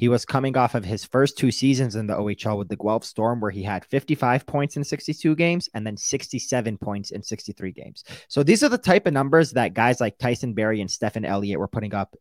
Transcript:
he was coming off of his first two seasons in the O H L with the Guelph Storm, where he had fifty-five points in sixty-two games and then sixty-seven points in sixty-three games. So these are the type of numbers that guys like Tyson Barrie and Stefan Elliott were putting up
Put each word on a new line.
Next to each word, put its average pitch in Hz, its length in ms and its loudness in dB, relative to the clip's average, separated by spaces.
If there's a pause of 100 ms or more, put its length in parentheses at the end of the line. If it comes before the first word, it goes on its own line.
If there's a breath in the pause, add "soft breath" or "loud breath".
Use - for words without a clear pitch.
he 120 60 4
was 120 160 2
coming 135 320 0
off 123 180 2
of 110 100 -2
his 101 200 -6
first 135 340 2
two 123 140 4
seasons 131 420 2
in 110 140 -4
the - 80 -2
O 104 120 -2
H 101 160 -6
L 107 140 0
with 98 80 -4
the 104 80 -8
Guelph 107 300 0
Storm, 117 340 -2
where 104 140 -2
he 98 100 -8
had 98 220 -4
fifty-five 135 640 2
points 143 300 -2
in 143 60 -2
sixty-two 151 540 -2
games 170 380 0
and 110 120 -6
then 104 100 -6
sixty-seven 120 840 -4
points 101 340 -8
in 104 100 -8
sixty-three 101 480 -10
games. - 320 -18 (240 loud breath)
So - 160 0
these 208 220 6
are 294 40 6
the 240 100 0
type 185 280 4
of 165 60 2
numbers 139 400 4
that 110 220 0
guys 120 260 4
like 110 180 -2
Tyson 120 360 -2
Barrie 107 260 0
and 92 100 -6
Stefan 110 340 -4
Elliott 101 360 -2
were 98 80 -4
putting 107 260 -6
up 98 260 -6